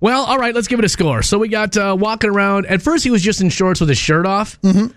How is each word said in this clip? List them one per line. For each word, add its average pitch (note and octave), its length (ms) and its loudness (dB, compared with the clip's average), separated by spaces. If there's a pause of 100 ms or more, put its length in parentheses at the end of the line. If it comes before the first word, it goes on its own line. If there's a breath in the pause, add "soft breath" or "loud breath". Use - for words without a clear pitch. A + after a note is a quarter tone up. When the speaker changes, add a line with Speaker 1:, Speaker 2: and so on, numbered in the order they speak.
Speaker 1:
Well, B3 240 0
all C4+ 140 0
right, A#3+ 160 -2
let's A#3 140 -2
give A#3+ 100 -2
it A3 60 2
a F#3+ 40 2
score. D3+ 340 0
So - 160 0
we A3+ 100 0
got, G#3+ 280 -2
uh, G3 220 0
walking G#3+ 320 -2
around. G3 360 0
At F#3 140 0
first, D4+ 240 0
he B3+ 60 0
was A3+ 120 4
just G3+ 200 -2
in F3+ 80 2
shorts F#3 300 0
with E3 100 2
his C3 80 2
shirt D#3+ 260 0
off. G3 380 -2
Speaker 2:
Mm-hmm. G3 240 4 (100)